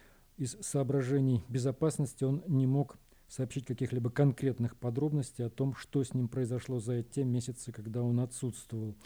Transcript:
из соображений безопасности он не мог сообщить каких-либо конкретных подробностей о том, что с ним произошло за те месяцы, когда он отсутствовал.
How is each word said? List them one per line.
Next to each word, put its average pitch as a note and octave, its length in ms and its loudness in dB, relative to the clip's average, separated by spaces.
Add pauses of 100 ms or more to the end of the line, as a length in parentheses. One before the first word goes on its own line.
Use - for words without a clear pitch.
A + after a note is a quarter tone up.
(380)
из B2+ 240 -4
соображений C3 880 2
безопасности C3+ 760 0
он C#3 220 0
не C3 200 4
мог C#3 300 2 (300)
сообщить C3 380 -4
каких-либо B2 440 -2
конкретных C3+ 640 2
подробностей C3+ 720 -2
о A2+ 40 -4
том, C3+ 260 -2
что - 280 0
с - 100 -4
ним B2+ 140 2
произошло B2 520 -2
за A#2 240 -2
те C#3 200 -2
месяцы, B2 480 -2
когда A2+ 320 -4
он A#2+ 160 4
отсутствовал. A#2 760 -4 (100)